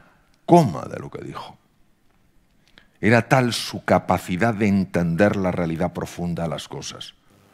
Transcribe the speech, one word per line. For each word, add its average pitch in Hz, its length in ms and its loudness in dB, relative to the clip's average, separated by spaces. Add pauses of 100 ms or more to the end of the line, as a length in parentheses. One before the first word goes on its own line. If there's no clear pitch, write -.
(460)
coma 123 440 4
de - 80 -10
lo - 140 -12
que - 120 -12
dijo. - 320 -14 (1400)
Era 113 300 4
tal 123 240 4
su - 320 -8
capacidad 95 720 0
de 104 120 0
entender 95 680 2
la 95 160 0
realidad 85 420 -2
profunda 87 500 -6
de 82 60 -4
las 71 180 -10
cosas. - 460 -14 (400)